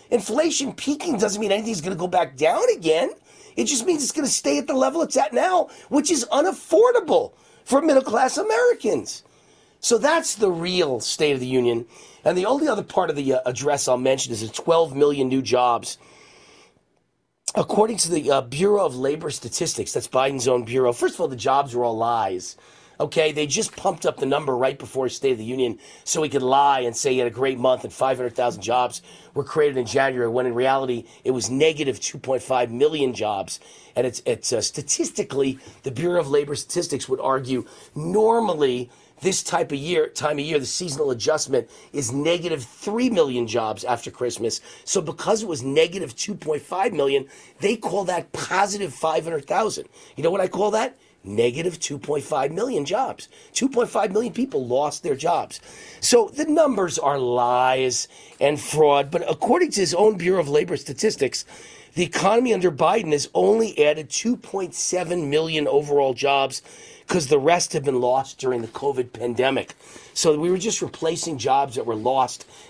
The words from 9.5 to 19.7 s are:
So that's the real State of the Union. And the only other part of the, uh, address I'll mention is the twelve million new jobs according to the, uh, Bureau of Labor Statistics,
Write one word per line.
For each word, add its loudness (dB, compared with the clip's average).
So 2
that's 2
the 2
real 0
State 0
of -2
the -4
Union. 2
And 2
the 0
only 2
other 0
part 0
of -4
the, 0
uh, 2
address 0
I'll 2
mention 0
is -6
the -8
twelve 2
million 2
new 0
jobs 0
according 0
to -2
the, 0
uh, 4
Bureau 0
of -2
Labor -4
Statistics, -6